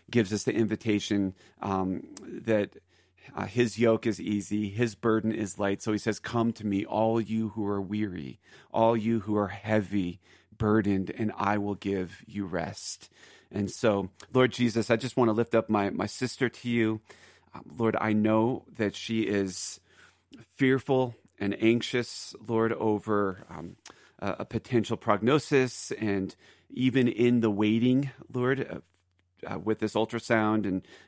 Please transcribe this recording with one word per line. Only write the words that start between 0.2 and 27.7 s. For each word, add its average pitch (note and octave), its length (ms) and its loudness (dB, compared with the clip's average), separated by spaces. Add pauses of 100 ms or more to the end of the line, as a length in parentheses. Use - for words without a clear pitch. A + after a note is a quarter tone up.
us G#2 120 -2
the A#2 100 0
invitation, G2+ 800 0 (260)
um, F#2+ 440 -2 (180)
that, G#2 480 -2 (640)
uh, G2 80 -6
his A2+ 340 0
yoke A2+ 280 4
is G#2 120 -2
easy, G#2 520 -4
his A2 240 -2
burden A2 380 0
is G#2 260 -4
light. G2+ 240 0
So A2 100 -2
he G#2 60 0
says, G#2 200 -2
"Come A#2 360 -2
to G#2+ 120 -8
me, G2+ 200 0
all A2+ 340 2
you A2 300 -2
who G#2 160 -4
are G2+ 160 -2
weary, F2+ 580 -6 (320)
all A2+ 240 4
you A2+ 240 0
who G#2+ 160 -2
are G#2 120 2
heavy G2 720 -2 (380)
burdened, G2+ 540 2
and G#2+ 260 -2
I G#2 220 0
will G2+ 180 -2
give F#2+ 500 -4
you G2+ 200 -6
rest." - 640 -6 (420)
And G2+ 180 -2
so, G2+ 380 2 (240)
Lord B2+ 200 6
Jesus, A#2 380 0
I A2+ 60 6
just A#2 220 -4
want A#2+ 100 6
to A2 60 2
lift A2+ 200 0
up A2+ 140 4
my, G2+ 220 2
my F#2+ 160 -4
sister B2 420 -4
to - 200 -8
you. A2 340 0 (520)
Um, - 100 -16 (120)
Lord, A2+ 240 0
I G#2+ 140 0
know A2 500 2 (120)
that G#2 200 -2
she A2+ 260 -4
is G2 580 -2 (760)
fearful C3 580 2 (260)
and G2 220 -2
anxious, A#2 720 0 (140)
Lord, A2+ 240 2
over, G2+ 760 0
um, E2+ 280 -12 (420)
a, G2 220 -4
a - 40 -4
potential A#2 520 -2
prognosis, B2 960 0
and G2+ 420 -2 (340)
even B2+ 380 2
in A#2+ 340 4
the A2 100 4
waiting, A2+ 600 2 (220)